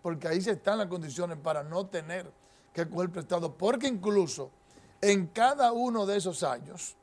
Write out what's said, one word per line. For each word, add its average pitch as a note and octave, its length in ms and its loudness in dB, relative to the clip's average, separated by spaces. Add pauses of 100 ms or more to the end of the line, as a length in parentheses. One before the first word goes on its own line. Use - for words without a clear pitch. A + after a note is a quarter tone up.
Porque E3 260 -6
ahí E3 140 2
se G#3 100 0
están G3+ 280 0
las G3+ 80 0
condiciones E3+ 500 -6
para D3+ 260 -2
no E3+ 240 -4
tener F3 420 -8 (440)
que E3 160 -2
coger F3+ 200 -2
prestado, E3+ 480 -4
porque A#3+ 300 2
incluso G3 640 0 (480)
en G3 280 4
cada B3 440 4
uno A#3 340 0
de G3+ 120 2
esos F#3 260 -2
años C#3 600 -6